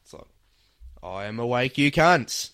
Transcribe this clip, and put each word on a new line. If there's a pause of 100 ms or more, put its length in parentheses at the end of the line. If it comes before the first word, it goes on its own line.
It's
like, (760)
I
am
awake,
you
cunts.